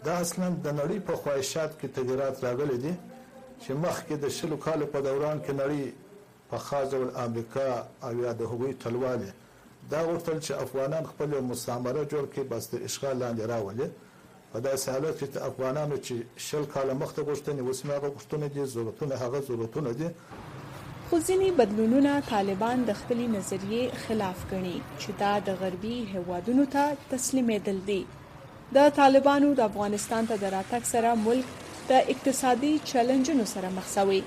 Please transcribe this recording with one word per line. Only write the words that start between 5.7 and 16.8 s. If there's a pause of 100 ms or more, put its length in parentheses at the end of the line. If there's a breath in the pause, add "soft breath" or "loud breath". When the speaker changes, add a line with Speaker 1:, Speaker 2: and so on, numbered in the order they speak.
Speaker 1:
په
خاص
ډول (160)
امریکا (360)
او (120)
یا
د (100)
هغوی (120)
ټلوالې (600 loud breath)
دا
غوښتل
چې (120)
افغانان
خپل
یو (100)
مستعمره (100)
جوړ
کړي،
بس
د (140)
اشغال
لاندې
راولي. (640 loud breath)
په
داسې
حالت
کې
افغانانو
چې (320)
شل (100)
کاله